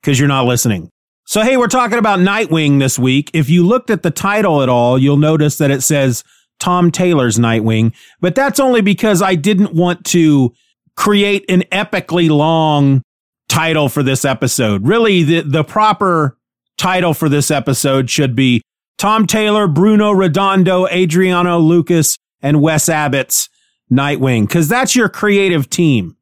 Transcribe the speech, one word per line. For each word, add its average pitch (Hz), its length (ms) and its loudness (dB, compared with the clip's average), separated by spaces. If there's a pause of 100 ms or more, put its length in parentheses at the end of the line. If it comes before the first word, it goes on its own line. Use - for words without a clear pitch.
'Cause 139 180 0
you're 143 80 2
not 135 180 0
listening. 113 440 -2 (360)
So, - 160 -2
hey, 254 160 2
we're 240 100 2
talking 240 300 0
about 208 220 0
Nightwing 165 600 0
this 135 180 -2
week. 131 360 -2
If 151 160 -2
you 175 160 4
looked 247 240 0
at 214 140 -2
the 165 80 -2
title 196 500 0
at 127 80 0
all, 123 280 2
you'll 139 200 2
notice 151 400 0
that 143 140 0
it 135 100 -2
says 135 420 -2 (360)
Tom 180 320 0
Taylor's 147 460 0
Nightwing, 113 540 0 (280)
but 175 160 -2
that's 269 240 0
only 254 220 2
because 202 400 0
I 190 140 0
didn't 190 380 0
want 175 320 -2
to 147 480 2 (420)
create 202 540 0
an 185 220 2
epically 180 580 -2
long 147 720 2 (480)
title 160 400 0
for 147 140 -4
this 131 220 -2
episode. 117 600 -2
Really, 208 360 2
the, 160 180 0
the 151 220 -2
proper 190 760 -2 (400)
title 180 360 -2
for 156 160 -2
this 143 220 0
episode 135 580 -2
should 131 260 -2
be 127 260 0 (360)
Tom 214 300 0
Taylor, 214 400 0
Bruno 208 440 2
Redondo, 190 760 0
Adriano 175 720 0
Lucas, 165 580 0 (260)
and 147 160 0
Wes 156 300 0
Abbott's 143 600 -4 (420)
Nightwing, 131 580 0
'cause 165 180 0
that's 240 280 -2
your 226 140 2
creative 196 600 0
team 120 520 0